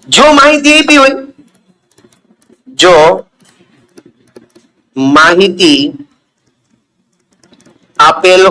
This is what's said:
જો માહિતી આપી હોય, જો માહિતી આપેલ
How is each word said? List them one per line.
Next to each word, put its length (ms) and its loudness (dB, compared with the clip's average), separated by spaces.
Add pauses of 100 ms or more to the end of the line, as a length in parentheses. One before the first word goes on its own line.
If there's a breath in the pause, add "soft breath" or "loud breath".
(140)
જો 100 2 (140)
માહિતી 420 0
આપી 220 0
હોય, 120 0 (1700)
જો 140 4 (2000)
માહિતી 840 0 (2250)
આપેલ 520 0